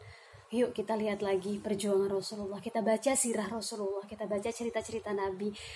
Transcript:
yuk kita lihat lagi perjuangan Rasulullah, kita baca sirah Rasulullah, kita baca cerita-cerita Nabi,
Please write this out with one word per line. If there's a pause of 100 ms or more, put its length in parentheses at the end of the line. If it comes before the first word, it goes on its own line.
(540)
yuk
kita
lihat
lagi
perjuangan
Rasulullah,
kita
baca
sirah
Rasulullah,
kita
baca
cerita-cerita
Nabi, (260)